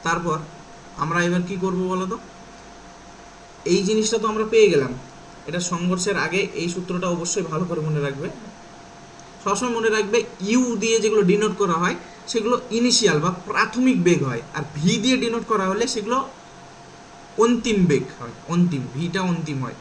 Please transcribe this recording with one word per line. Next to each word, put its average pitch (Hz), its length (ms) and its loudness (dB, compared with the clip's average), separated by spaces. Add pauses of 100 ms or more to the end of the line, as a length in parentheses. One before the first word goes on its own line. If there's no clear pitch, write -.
তারপর 170 320 -2 (640)
আমরা 165 240 0
এবার 180 220 2
কি 202 140 -4
করব 185 160 0 (120)
বলো 185 200 -2
তো? 233 60 -6 (1600)
এই 202 140 4
জিনিসটা 220 340 2
তো 220 100 -4
আমরা 214 220 -2
পেয়ে 220 200 8
গেলাম, 127 180 2 (560)
এটা 170 120 -4 (120)
সংঘর্ষের 180 540 0
আগে 175 160 0 (200)
এই 170 120 -2
সূত্রটা 180 420 -4
অবশ্যই 175 360 -4
ভালো 156 180 -2
করে 156 180 -2
মনে 151 180 0
রাখবে। 139 220 -6 (1160)
সবসময় 226 340 0
মনে 220 180 2
রাখবে 214 220 2 (320)
ইউ 254 140 4 (200)
দিয়ে 226 200 2
যেগুলো 220 180 4 (100)
ডিনোট 214 300 2
করা 180 220 2
হয় 175 120 0 (360)
সেগুলো 233 240 0 (220)
ইনিশিয়াল 226 480 4
বা 180 60 2 (160)
প্রাথমিক 226 500 2 (100)
বেগ 160 120 6 (100)
হয়, 117 120 -4 (140)
আর 151 80 -6 (120)
ভি 165 160 2 (120)
দিয়ে 254 200 4
ডিনোট 233 280 -2
করা 190 200 2
হলে 226 220 0
সেগুলো 226 240 -2 (1300)
অন্তিম 233 340 2 (120)
বেগ 131 160 2 (140)
হয়, 117 140 -12 (200)
অন্তিম, 170 280 2 (140)
ভিটা 170 260 -2 (100)
অন্তিম 151 320 -4
হয় 113 180 -8